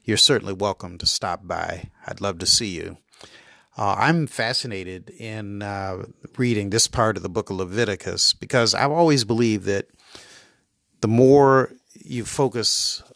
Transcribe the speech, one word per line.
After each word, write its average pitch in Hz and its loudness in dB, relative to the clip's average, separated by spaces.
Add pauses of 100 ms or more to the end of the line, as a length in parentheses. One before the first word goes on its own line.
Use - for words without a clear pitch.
You're 110 -2
certainly 110 4
welcome 92 -6
to - -6
stop 92 -4
by. 85 -8 (180)
I'd - -12
love 98 -4
to 90 -8
see 107 0
you. 85 -10 (800)
Uh, 101 0
I'm 151 2
fascinated 101 -6
in, 107 -12
uh, 98 -8 (320)
reading 110 0
this 110 2
part 110 0
of 87 -10
the 92 -6
book 104 -4
of 95 -6
Leviticus 95 -2
because 117 0
I've 139 0
always 156 4
believed 110 0
that 98 -2 (1120)
the 113 0
more 131 6 (200)
you 120 -10
focus, - -2 (120)